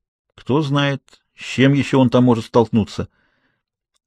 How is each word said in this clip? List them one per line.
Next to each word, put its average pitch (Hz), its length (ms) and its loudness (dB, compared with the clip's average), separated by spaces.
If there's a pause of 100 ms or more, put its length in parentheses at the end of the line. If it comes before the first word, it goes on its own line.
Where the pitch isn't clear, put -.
(360)
Кто 143 260 -4
знает, 139 400 -4 (340)
с - 60 -20
чем 135 300 0
еще 139 260 0
он 123 120 2
там 127 140 2
может 113 220 0
столкнуться. 110 640 -2 (1000)